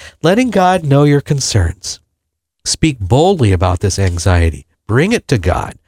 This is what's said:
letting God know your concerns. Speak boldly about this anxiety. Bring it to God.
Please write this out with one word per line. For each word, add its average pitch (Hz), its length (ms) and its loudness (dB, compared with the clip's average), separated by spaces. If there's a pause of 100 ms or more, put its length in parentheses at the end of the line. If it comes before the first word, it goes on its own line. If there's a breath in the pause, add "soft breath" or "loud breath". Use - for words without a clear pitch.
(220 loud breath)
letting 220 280 2
God 185 340 2
know 139 180 4
your 143 180 4
concerns. - 800 -4 (640)
Speak 143 360 -4
boldly 131 500 0
about 92 300 -2
this 95 180 -4
anxiety. 87 680 0 (200)
Bring 151 260 0
it 220 160 -4
to 127 100 0
God. 87 360 -4 (140)